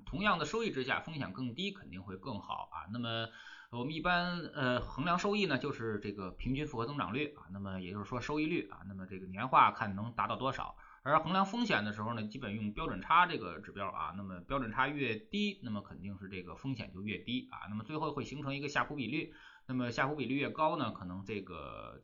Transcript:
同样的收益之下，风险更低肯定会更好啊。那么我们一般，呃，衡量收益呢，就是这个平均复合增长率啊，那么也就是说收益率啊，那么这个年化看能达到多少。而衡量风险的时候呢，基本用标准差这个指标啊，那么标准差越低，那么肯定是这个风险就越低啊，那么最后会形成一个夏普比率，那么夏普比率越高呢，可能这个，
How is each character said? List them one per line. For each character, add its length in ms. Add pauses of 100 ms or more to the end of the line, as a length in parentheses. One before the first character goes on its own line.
同 160
样 180
的 60
收 180
益 80
之 120
下， 180
风 140
险 180
更 200
低 180
肯 180
定 120
会 140
更 240
好 320
啊。 220
那 60
么 280 (500)
我 60
们 100
一 60
般， 400 (140)
呃， 260
衡 240
量 160
收 160
益 100
呢， 120
就 160
是 260
这 140
个 180
平 240
均 100
复 120
合 80
增 120
长 160
率 220
啊， 160
那 80
么 220
也 100
就 80
是 60
说 160
收 180
益 60
率 240
啊， 180
那 80
么 140
这 100
个 80
年 220
化 220
看 240
能 180
达 140
到 100
多 160
少。 220 (280)
而 160
衡 140
量 120
风 200
险 180
的 80
时 100
候 120
呢， 100
基 160
本 160
用 160
标 160
准 140
差 260
这 100
个 220
指 120
标 160
啊， 280
那 80
么 240
标 120
准 120
差 160
越 280
低， 480
那 80
么 100
肯 200
定 160
是 120
这 120
个 140
风 200
险 180
就 80
越 160
低 340
啊， 180
那 60
么 80
最 140
后 160
会 100
形 180
成 140
一 60
个 80
夏 160
普 100
比 120
率， 260 (340)
那 80
么 160
夏 160
普 80
比 100
率 100
越 140
高 280
呢， 200
可 60
能 220
这 160
个， 640